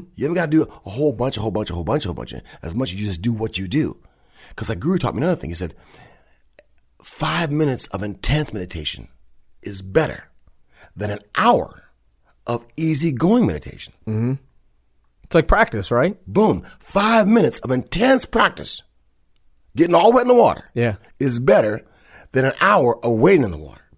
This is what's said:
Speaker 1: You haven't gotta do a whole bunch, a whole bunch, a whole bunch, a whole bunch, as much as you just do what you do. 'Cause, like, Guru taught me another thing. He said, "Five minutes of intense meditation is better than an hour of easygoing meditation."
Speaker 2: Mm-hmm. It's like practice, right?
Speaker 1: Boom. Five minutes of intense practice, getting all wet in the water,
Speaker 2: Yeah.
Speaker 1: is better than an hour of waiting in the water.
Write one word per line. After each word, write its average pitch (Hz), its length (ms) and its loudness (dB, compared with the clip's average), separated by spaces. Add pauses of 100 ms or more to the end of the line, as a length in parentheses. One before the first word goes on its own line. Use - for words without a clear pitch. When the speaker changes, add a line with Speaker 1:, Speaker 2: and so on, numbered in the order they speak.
(160)
Speaker 1:
You 110 100 -6
haven't 165 100 -2
gotta 170 160 -2
do 160 120 4
a - 260 -12
whole 135 240 -2
bunch, 120 240 -4
a 101 40 -6
whole 110 100 -4
bunch, 104 180 -6
a 82 40 -6
whole 85 100 -6
bunch, 127 220 -4
a - 20 -6
whole 85 80 -6
bunch, - 180 -12 (300)
as 85 100 -10
much 113 200 -6
as 95 80 -10
you 104 60 -4
just 87 140 -6
do 117 120 -2
what 110 240 -6
you 95 100 -8
do. 104 300 -4 (580)
'Cause, 110 140 -10
like, 101 100 -4
Guru 170 180 -2
taught 123 160 -4
me 101 80 -4
another 170 180 -2
thing. - 100 -10
He 85 60 -10
said, 82 200 -10 (1300)
"Five 156 480 -4
minutes 143 360 -2
of 95 160 -8
intense 123 500 -2
meditation 85 540 -10 (540)
is 98 200 -12
better 95 440 -2 (680)
than 104 160 -6
an 104 80 -8 (160)
hour 202 480 0 (600)
of - 200 -6 (100)
easygoing 160 680 2
meditation." - 480 -6 (140)
Speaker 2:
Mm-hmm. 110 260 -4 (920)
It's - 120 -4
like 160 120 4
practice, 196 440 0
right? 143 340 0
Speaker 1:
Boom. 208 380 0 (160)
Five 214 480 2
minutes 202 320 2
of 123 120 -10
intense 226 540 0
practice, - 560 -2 (960)
getting 170 180 6
all 185 200 8
wet 247 100 6
in 247 60 0
the 247 40 8
water, 214 400 4
Speaker 2:
Yeah. 117 220 0 (240)
Speaker 1:
is 127 200 0
better 127 460 2 (460)
than 131 140 2
an 135 160 0
hour 170 440 4
of 120 140 2
waiting 160 240 6
in 101 80 -4
the 78 60 -10
water. 73 260 -18 (140)